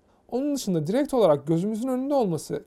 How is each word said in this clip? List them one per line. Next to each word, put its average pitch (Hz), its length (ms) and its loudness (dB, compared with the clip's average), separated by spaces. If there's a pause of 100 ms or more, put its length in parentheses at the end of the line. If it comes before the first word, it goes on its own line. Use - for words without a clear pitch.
(300)
Onun 285 240 -2
dışında 170 320 -2
direkt 262 280 0
olarak 151 320 4
gözümüzün 208 420 -2
önünde 262 260 -2
olması 185 520 -2